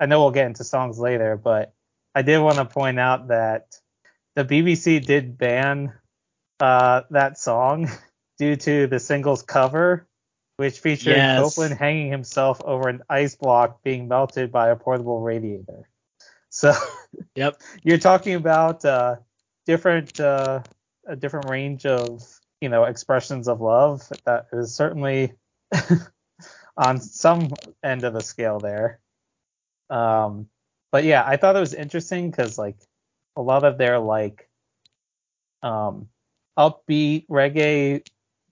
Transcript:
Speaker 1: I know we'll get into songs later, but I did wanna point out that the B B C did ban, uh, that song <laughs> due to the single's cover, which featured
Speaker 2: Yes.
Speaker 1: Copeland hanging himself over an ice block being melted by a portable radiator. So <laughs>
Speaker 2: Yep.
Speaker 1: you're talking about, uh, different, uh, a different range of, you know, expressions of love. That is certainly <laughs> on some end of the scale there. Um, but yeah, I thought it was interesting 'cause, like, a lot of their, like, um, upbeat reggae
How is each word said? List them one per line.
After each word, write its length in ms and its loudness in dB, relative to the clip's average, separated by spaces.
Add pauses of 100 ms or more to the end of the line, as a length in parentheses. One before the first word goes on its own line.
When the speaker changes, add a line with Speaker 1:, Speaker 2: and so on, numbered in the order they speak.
Speaker 1:
I 60 0
know 140 4
we'll 100 6
get 160 2
into 180 -10
songs 340 -6
later, 380 -2
but 380 -2 (400)
I 80 0
did 160 4
wanna 260 2
point 340 -4
out 300 0
that 500 -2 (560)
the 100 0
B 180 2
B 120 2
C 260 2
did 380 0
ban, 540 -2 (680)
uh, 500 4
that 280 0
song 520 -2 (220)
<laughs> 260 -20
due 180 0
to 300 0
the 120 -2
single's 440 -2
cover, 640 0 (500)
which 240 -4
featured 360 2
Speaker 2:
Yes. 220 4
Speaker 1:
Copeland 400 0
hanging 320 -2
himself 540 -2
over 240 -2
an 220 -6
ice 260 0
block 460 2
being 260 -6
melted 440 -2
by 180 2
a 60 2
portable 440 -4
radiator. 680 -8 (640)
So 220 2 (320)
<laughs> 300 -20
Speaker 2:
Yep. 260 -4 (220)
Speaker 1:
you're 160 4
talking 360 4
about, 500 0
uh, 320 2 (500)
different, 540 0
uh, 420 0 (440)
a 100 -12
different 340 -8
range 360 -6
of, 360 -2 (380)
you 80 -6
know, 160 4
expressions 640 -2
of 120 -2
love. 480 2 (160)
That 280 -2
is 220 -6
certainly 580 -2 (400)
<laughs> 1040 -6
on 240 0
some 500 2 (320)
end 220 -4
of 100 -2
the 80 -4
scale 380 -4
there. 400 -4 (920)
Um, 580 -2 (420)
but 140 2
yeah, 220 4
I 100 0
thought 200 4
it 40 2
was 140 -4
interesting 580 -8
'cause, 260 -4
like, 180 -8 (600)
a 60 -6
lot 220 2
of 140 4
their, 200 2
like, 500 -4 (1160)
um, 460 -6 (500)
upbeat 720 0
reggae 800 0 (460)